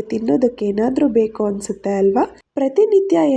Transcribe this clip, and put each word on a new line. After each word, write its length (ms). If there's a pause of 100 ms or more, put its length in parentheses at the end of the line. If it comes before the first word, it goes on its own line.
(120)
ತಿನ್ನೋದಕ್ಕೆ 600
ಏನಾದ್ರೂ 360 (120)
ಬೇಕು 320
ಅನ್ಸುತ್ತೆ 500
ಅಲ್ವಾ? 240 (340)
ಪ್ರತಿನಿತ್ಯ 640 (140)